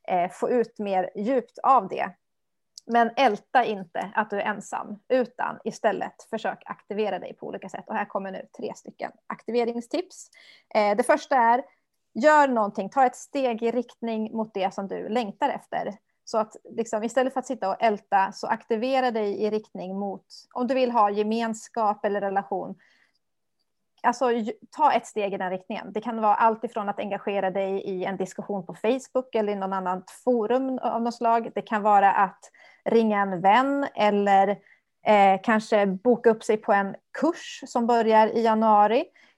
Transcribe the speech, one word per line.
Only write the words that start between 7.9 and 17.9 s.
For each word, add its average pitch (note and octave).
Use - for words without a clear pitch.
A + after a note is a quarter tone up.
här G#3
kommer F#3+
nu -
tre A#3
stycken -
aktiveringstips. A#3+
Eh, G#3
det A#3+
första D4
är, A#3+
gör D4
någonting, G#3
ta C4
ett B3
steg A#3+
i A#3
riktning A3+
mot A3
det F#3+
som G3
du F3+
längtar A3+
efter. -
Så -
att A3
liksom, A3+
istället B3+
för C4
att -
sitta A#3
och F#3+
älta, G3